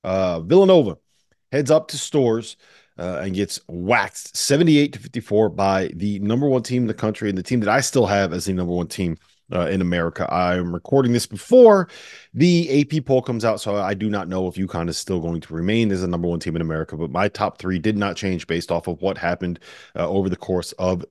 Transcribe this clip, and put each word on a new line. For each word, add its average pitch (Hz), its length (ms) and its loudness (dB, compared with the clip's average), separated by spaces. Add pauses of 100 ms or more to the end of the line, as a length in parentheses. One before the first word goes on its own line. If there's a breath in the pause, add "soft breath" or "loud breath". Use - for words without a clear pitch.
Uh, 92 380 -2
Villanova 156 560 6 (560)
heads 135 180 0
up - 180 4
to 147 100 -10
Storrs, 117 580 -2 (420 soft breath)
uh, 87 240 -6
and 95 120 -6
gets 98 340 -4
waxed 98 680 -4
seventy-eight 147 600 2
to - 40 -14
fifty-four 107 520 -2
by 95 440 0
the 98 260 -4
number 120 280 0
one 127 140 0
team 123 220 -2
in 107 40 -2
the 107 60 -4
country 107 340 -4
and 95 80 -2
the 90 60 -4
team 123 180 -2
that 104 80 -2
I 131 140 2
still 120 240 2
have 98 260 0
as 90 140 -6
the 98 80 -2
number 90 180 -2
one 87 140 -2
team 87 320 -6 (340 soft breath)
uh, 87 140 -2
in 92 140 -2
America. 87 520 -2
I'm 87 400 0
recording 123 400 0
this 117 140 0
before 208 640 8 (460 loud breath)
the 170 360 4
A 143 140 4
P 151 160 -4
poll 131 220 2
comes 117 220 -4
out, 110 160 0
so 101 160 -2
I 101 180 -2
do 104 140 -4
not 98 200 -4
know 92 200 -2
if 87 60 -8
uconn 87 340 -4
is 80 100 -6
still 92 220 -4
going 85 200 -6
to - 140 -14
remain 104 360 0
as 92 100 -2
the 90 80 -2
number 87 200 -2
one 85 120 -2
team 82 160 -6
in 82 60 -2
America, 80 340 -6
but 78 140 -6
my 92 180 0
top - 300 -4
three 92 200 -4
did 107 180 -2
not 101 200 -2
change 92 300 -6
based 85 240 -4
off 85 180 -2
of 82 140 -8
what 95 160 -2
happened, 87 420 -4 (340 loud breath)
uh, 85 140 -4
over 95 200 0
the 90 80 -4
course - 360 -6
of 92 380 -2